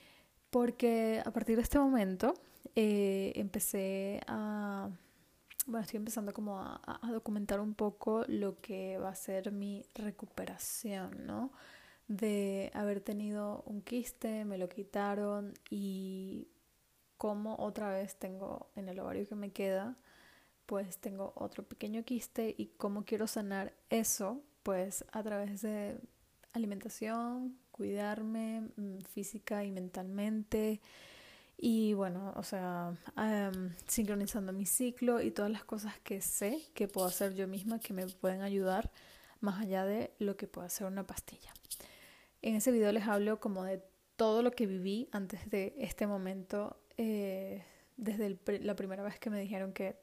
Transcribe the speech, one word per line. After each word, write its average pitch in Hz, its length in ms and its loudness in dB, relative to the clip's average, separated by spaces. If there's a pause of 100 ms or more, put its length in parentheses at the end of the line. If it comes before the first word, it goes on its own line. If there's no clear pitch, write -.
(500)
Porque 233 760 4
a 226 80 -4
partir 226 240 4
de 240 60 8
este 285 160 6
momento, 240 560 6 (420)
eh, 202 580 6
empecé 196 920 0
a... 208 640 -2 (760)
Bueno, 233 140 -2
estoy 214 160 -4
empezando 208 360 -4
como 208 280 -4
a, - 260 -8
a, - 220 -6
a 240 40 0
documentar 208 480 0
un 214 140 -2
poco 220 540 2
lo 202 320 0
que 190 380 -4
va 185 100 -2
a 190 60 -6
ser 190 360 -4
mi 202 340 -4 (100)
recuperación, 196 1300 -4
¿no? 220 260 -2 (540)
De 202 680 2
haber 208 260 0
tenido 208 680 -4
un 208 160 -6
quiste, 226 640 -2
me 202 120 -2
lo 185 120 0
quitaron 202 840 -2 (140)
y 190 800 -4 (680)
cómo 214 400 -2
otra 208 340 -2
vez 196 260 -2
tengo 190 600 -8
en 196 120 -6
el 185 120 -6
ovario 196 260 -2
que - 80 -8
me 202 180 -6
queda, 196 440 0 (720)
pues 196 300 -2
tengo 196 360 -6
otro 202 320 -6
pequeño 220 380 -4
quiste 226 540 -2
y 208 80 -2 (100)
cómo 202 300 -2
quiero 214 200 2
sanar 196 460 -2 (160)
eso, 226 540 2 (200)
pues 190 400 0 (100)
a 220 100 -2
través 202 400 -2
de 214 360 -2 (540)
alimentación, 233 1040 -2 (140)
cuidarme, 220 1040 -2
mm, 196 220 -6
física 202 640 -4
y 202 80 -2
mentalmente. 208 1120 0 (760)
Y 220 380 6
bueno, 190 420 0
o 202 60 -2
sea, 175 520 -2 (220)
em, 196 580 2 (120)
sincronizando 202 640 0
mi 196 140 -2
ciclo 240 560 4
y 226 80 2
todas 208 200 2
las 220 140 -4
cosas 208 360 -6
que 196 200 -4
sé 226 400 0 (140)
que 202 120 0
puedo 190 200 2
hacer 190 280 0
yo 190 140 0
misma 202 320 -2
que - 140 -6
me 185 120 -2
pueden 185 360 0
ayudar 196 480 2 (500)
más 202 220 0
allá 190 240 2
de 214 320 0
lo 196 180 0
que 196 120 -6
pueda 180 180 -8
hacer 190 200 -4
una 190 200 -4
pastilla. - 480 -12 (880)
En 220 140 2
ese 226 160 6
video 214 200 8
les 214 160 2
hablo 208 320 4
como 190 240 -2
de 190 180 -2 (340)
todo 220 260 6
lo 247 80 6
que 240 160 2
viví 196 460 0
antes 196 360 -4
de 196 300 0
este 214 280 0
momento, 190 720 -2 (220)
eh, 196 680 -2 (340)
desde 214 280 0
el 190 100 -2
pri-, 202 240 0
la 202 140 0
primera 196 280 -4
vez 202 160 -6
que - 100 -4
me 208 120 0
dijeron 190 320 -2
que 190 300 -4